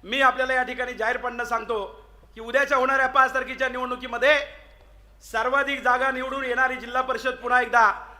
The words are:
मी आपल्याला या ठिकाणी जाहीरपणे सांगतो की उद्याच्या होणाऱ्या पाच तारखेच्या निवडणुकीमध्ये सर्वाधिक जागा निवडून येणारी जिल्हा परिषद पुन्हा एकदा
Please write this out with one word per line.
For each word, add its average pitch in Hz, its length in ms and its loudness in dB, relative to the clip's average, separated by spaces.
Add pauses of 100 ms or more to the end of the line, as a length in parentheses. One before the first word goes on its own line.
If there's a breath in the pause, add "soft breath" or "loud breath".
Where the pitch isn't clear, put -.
मी 240 180 -2
आपल्याला 262 320 2
या 254 100 2
ठिकाणी 247 300 -6
जाहीरपणे 240 520 -4
सांगतो 220 600 -6 (300)
की 220 60 -14
उद्याच्या 269 360 2
होणाऱ्या 262 300 2
पाच 262 260 4
तारखेच्या 262 360 -2
निवडणुकीमध्ये 247 720 0 (920)
सर्वाधिक 262 500 0
जागा 254 300 2
निवडून 262 340 -4
येणारी 254 300 0
जिल्हा 247 260 -4
परिषद 254 320 -2
पुन्हा 247 280 0
एकदा 233 440 2 (140)